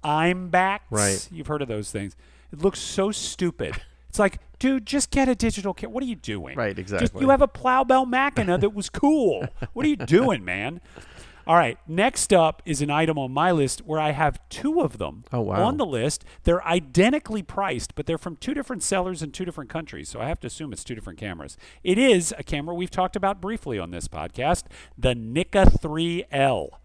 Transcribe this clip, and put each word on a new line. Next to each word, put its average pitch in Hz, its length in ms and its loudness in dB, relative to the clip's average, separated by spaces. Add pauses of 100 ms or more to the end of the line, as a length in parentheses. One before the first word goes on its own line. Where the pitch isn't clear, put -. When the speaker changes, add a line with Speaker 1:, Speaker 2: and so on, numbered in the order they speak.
Speaker 1:
I'm 175 460 0
backs. 185 420 0
Speaker 2:
Right. 101 400 0
Speaker 1:
You've 160 180 -12
heard 151 120 -2
of 139 80 -4
those 104 220 -6
things. 98 260 -8 (340)
It 143 100 -14
looks 185 180 2
so 196 340 -2
stupid. - 640 -4 (320)
It's - 100 -8
like, 202 220 2 (180)
dude, 262 280 0
just 277 240 0
get 269 180 4
a 254 60 4
digital 202 400 -2
ca-, - 120 -10
what 226 160 -6
are 269 40 -4
you 233 100 -6
doing? 101 400 -8
Speaker 2:
Right, 110 180 0
Speaker 1:
Just, 95 180 -8
Speaker 2:
exactly. - 280 0
Speaker 1:
you 269 80 2
have 269 140 6
a 277 60 4
Plaubel 262 600 2
Machina 247 480 0
that 202 140 2
was 208 180 -8
cool. 247 580 2 (140)
Speaker 2:
<laughs> - 140 -8
Speaker 1:
What 247 100 -4
are 302 60 4
you 294 60 2
doing, 180 500 4
man? 101 340 -4 (640)
All 165 120 4
right, 143 200 4 (120)
next 196 440 0
up 160 320 4
is 147 180 -2
an 147 80 -2
item 156 280 2
on 131 140 -4
my 156 180 2
list 143 300 2
where 156 180 -4
I 151 140 0
have 147 260 0 (100)
two 311 320 0
of 151 180 -2
them 87 340 -6
Speaker 2:
Oh, 123 80 0
wow. 101 240 2
Speaker 1:
on 247 120 2
the 294 100 0
list. 135 380 -2 (200)
They're 170 200 4
identically 185 800 2
priced, 170 540 -4
but 147 100 -6
they're 165 100 -2
from 170 200 -8
two - 180 -6
different 254 300 -6
sellers 185 400 -2
in 143 80 -10
two 185 120 -6
different 165 240 -10
countries, 95 400 -10
so 113 120 -10
I 120 80 -4
have 165 120 -4
to - 60 -10
assume 139 260 -10
it's - 120 -12
two 127 100 -8
different 101 240 -14
cameras. 85 380 -10 (260)
It 185 160 2
is 226 400 6
a 143 60 -10
camera 156 320 -6
we've 180 160 -6
talked 185 240 -2
about 196 240 -2
briefly 185 360 -6
on 87 140 -6
this 85 160 -8
podcast, 123 580 -2 (320)
the 123 200 0
Nikka 160 540 4
three 165 600 0
L. 131 540 0